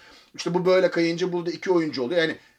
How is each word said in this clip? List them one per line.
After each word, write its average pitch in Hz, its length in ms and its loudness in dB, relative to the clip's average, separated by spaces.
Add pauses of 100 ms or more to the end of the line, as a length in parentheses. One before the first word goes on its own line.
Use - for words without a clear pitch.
(340)
İşte 170 200 -4
bu 185 120 0
böyle 185 240 4
kayınca 170 420 -2
burada 175 180 -4
iki 180 200 -4
oyuncu 156 320 0
oluyor." 160 180 0
Yani 160 160 0 (220)